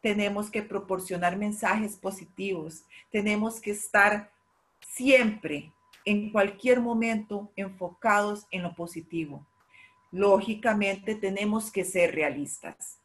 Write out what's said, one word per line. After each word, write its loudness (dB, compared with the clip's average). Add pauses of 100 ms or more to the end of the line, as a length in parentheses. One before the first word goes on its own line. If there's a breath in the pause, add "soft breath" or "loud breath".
Tenemos -2
que -6
proporcionar -4
mensajes -2
positivos. -8 (260 loud breath)
Tenemos 0
que -6
estar 2 (480)
siempre, 2 (320)
en 0
cualquier 4
momento, -2
enfocados 0
en -6
lo -6
positivo. -8 (680 soft breath)
Lógicamente, 2
tenemos -2
que -2
ser 2
realistas. -6